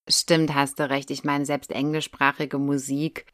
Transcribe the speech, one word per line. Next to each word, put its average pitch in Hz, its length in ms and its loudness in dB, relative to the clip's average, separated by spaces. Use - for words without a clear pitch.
Stimmt, 160 460 2
hast 139 240 0
du 147 100 0
recht. 139 220 -2
Ich 139 140 -6
meine, 143 200 0
selbst 143 280 -4
englischsprachige 143 840 0
Musik 139 760 -2